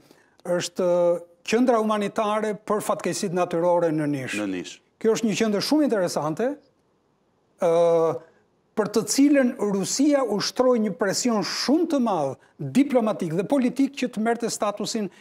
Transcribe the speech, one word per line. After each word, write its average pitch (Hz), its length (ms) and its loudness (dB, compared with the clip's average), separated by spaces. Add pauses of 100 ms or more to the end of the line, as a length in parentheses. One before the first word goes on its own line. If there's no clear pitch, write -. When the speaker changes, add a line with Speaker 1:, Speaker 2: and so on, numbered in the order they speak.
(460)
Speaker 1:
është 175 440 -2 (580)
qendra 240 340 2
humanitare 214 680 -2 (160)
për 208 180 -2
fatkeqësitë 190 480 -4
natyrore 175 600 2
në 151 160 0
Nish. 131 260 -6
Speaker 2:
Në 107 140 -4
Nish. 90 240 -8 (260)
Speaker 1:
Kjo 220 140 2
është 226 140 0
një 185 100 -2
qendër 208 260 0
shumë 294 220 2
interesante, 180 640 0 (1120)
ë, 170 80 4 (1080)
për 208 160 -2
të 220 100 2 (120)
cilën 277 360 4 (220)
Rusia 269 480 0 (140)
ushtroi 247 480 2
një 208 160 -2
presion 208 420 0
shumë 320 540 0
të 262 100 0
madh 151 320 -2 (400)
diplomatik 214 560 0
dhe 175 160 -2
politik 269 480 0
që 247 160 -4
të 208 80 -4
merrte 233 320 -2
statusin 202 560 -4 (120)